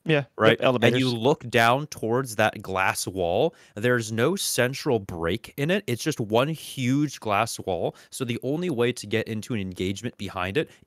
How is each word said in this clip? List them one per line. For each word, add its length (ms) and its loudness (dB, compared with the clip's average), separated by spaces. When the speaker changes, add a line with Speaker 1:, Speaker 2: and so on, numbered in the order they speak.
Speaker 1:
Yeah, 160 2
the 60 -10
Speaker 2:
right? 140 6
And 100 0
you 60 2
Speaker 1:
elevators. 460 4
Speaker 2:
look 360 0
down 380 4
towards 480 -4
that 260 0
glass 460 -2
wall. 480 0
There's 380 0
no 240 2
central 640 0
break 580 -4
in 140 -2
it. 160 0
It's 160 -4
just 160 -2
one 300 2
huge 680 -2
glass 400 0
wall. 360 -4
So 120 -8
the 200 -2
only 260 -2
way 220 2
to 160 -10
get 200 0
into 280 -6
an 40 -2
engagement 580 -4
behind 400 -4
it 120 -2